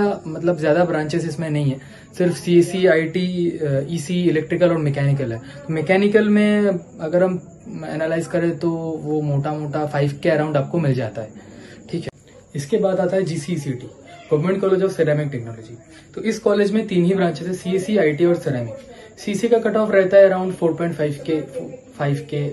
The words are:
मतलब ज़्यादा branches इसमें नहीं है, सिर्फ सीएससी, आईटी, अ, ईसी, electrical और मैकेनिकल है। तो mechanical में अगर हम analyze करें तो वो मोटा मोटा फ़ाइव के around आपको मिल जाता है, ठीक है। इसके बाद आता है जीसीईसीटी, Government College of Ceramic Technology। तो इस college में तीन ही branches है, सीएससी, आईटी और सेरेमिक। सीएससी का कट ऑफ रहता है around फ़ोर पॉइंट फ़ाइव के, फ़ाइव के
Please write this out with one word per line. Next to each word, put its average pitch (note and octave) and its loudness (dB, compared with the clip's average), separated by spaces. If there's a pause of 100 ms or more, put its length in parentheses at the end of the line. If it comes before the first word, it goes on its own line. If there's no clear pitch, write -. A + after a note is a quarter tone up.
(280)
मतलब D#3+ -2
ज़्यादा D#3 4
branches D#3 -2
इसमें D#3+ -6
नहीं D3 0
है, C3 -6 (380)
सिर्फ F3 2
सीएससी, F3+ 4
आईटी, E3+ 2
अ, C#3+ -2
ईसी, F3+ -2
electrical E3 2
और E3 2
मैकेनिकल C#3 0
है। A2+ -6
तो - -10
mechanical G3+ 4
में G#3 4
अगर F3 -2
हम F#3 0 (500)
analyze D#3+ -4
करें E3+ -2
तो E3+ -2 (320)
वो D3+ -2
मोटा C#3+ -2
मोटा D3+ -4
फ़ाइव C#3+ -2
के E3+ 2
around D3+ 2
आपको C#3+ -2
मिल C#3+ 2
जाता A#2 -4
है, G#2+ -12 (640)
ठीक E3+ -6
है। - -12 (460)
इसके D3+ -2
बाद F#3 2
आता F3+ 0
है F#3+ 2
जीसीईसीटी, D3 -6 (460)
Government F3+ 0
College F#3+ 2
of F#3+ -2
Ceramic D3+ 0
Technology। A#2 -12 (380)
तो - -10
इस G#3+ -2
college G3+ 2
में A3 0
तीन F3 2
ही F#3 2
branches E3+ -2
है, F#3 -4
सीएससी, F#3 -2
आईटी D#3 2
और E3+ 4
सेरेमिक। B2 -4 (440)
सीएससी - -4
का A3+ 6
कट A3 0
ऑफ G#3+ 0
रहता G3 6
है G3 10
around F#3 0
फ़ोर E3+ 0
पॉइंट E3+ -4
फ़ाइव D3+ -4
के, D#3 0 (560)
फ़ाइव C#3+ -2
के C#3+ -4